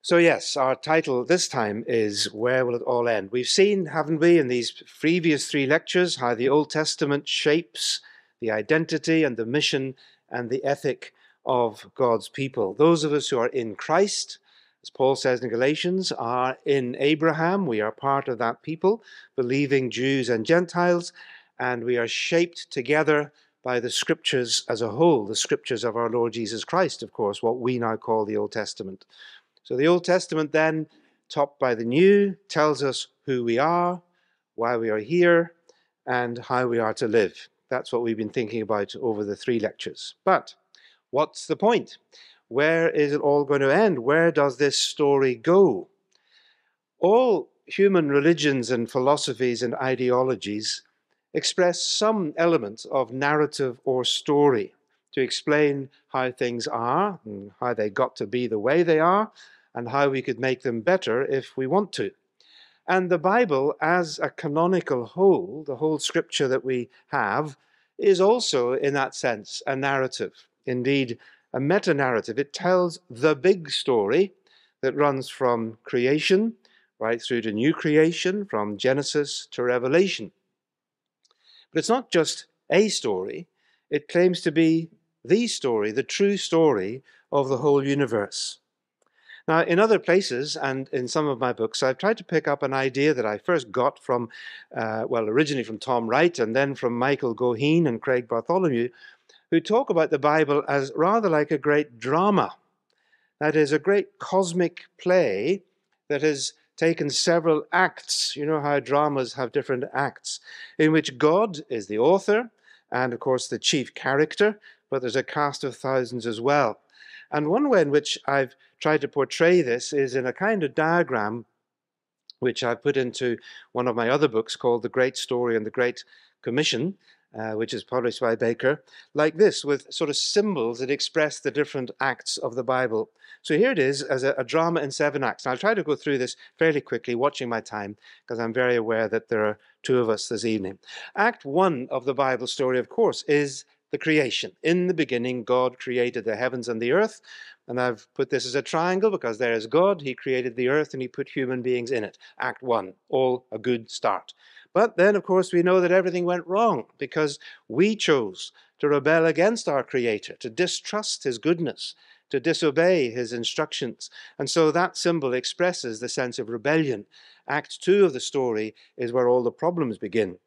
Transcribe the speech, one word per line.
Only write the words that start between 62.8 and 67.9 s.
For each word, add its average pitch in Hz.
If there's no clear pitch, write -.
And 185
the 175
Bible, 160
as 165
a 151
canonical 156
whole, 156
the 139
whole 156
scripture -
that 123
we 127
have, 131